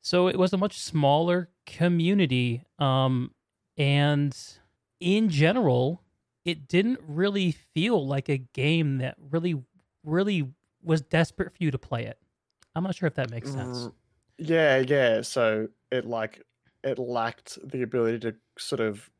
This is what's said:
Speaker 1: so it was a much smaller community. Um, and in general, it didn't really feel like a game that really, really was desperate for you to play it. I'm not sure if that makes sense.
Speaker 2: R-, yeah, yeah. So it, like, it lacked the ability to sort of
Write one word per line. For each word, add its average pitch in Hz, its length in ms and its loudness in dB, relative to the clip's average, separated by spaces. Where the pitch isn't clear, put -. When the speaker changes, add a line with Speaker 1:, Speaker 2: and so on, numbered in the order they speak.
Speaker 1:
so 180 260 2
it 180 100 0
was 185 140 2
a 196 60 -2
much 196 220 -2
smaller 165 680 0
community. 165 960 2
Um, 131 560 0
and 143 600 2
in 202 300 2
general, 156 760 2
it 160 240 -6
didn't 226 400 2
really 185 440 0
feel 180 540 0
like 139 220 -2
a 139 100 0
game 139 600 0
that 127 200 -4
really, 165 380 -2
really 165 480 0
was 160 180 2
desperate 165 540 -2
for - 80 -6
you 151 80 2
to 127 60 -6
play 117 280 -6
it. 113 120 -14
I'm 165 80 -2
not 190 120 -4
sure 175 120 -2
if 147 80 -4
that 123 140 -4
makes 117 220 -8
sense. 127 340 -6
Speaker 2:
R-, - 80 -12
yeah, 156 420 2
yeah. 127 420 4
So 110 460 0
it, 127 140 -2
like, 113 380 -8
it 131 160 -2
lacked 120 580 -6
the 127 120 -6
ability 117 380 0
to 113 160 -6
sort - 240 -6
of 107 280 -4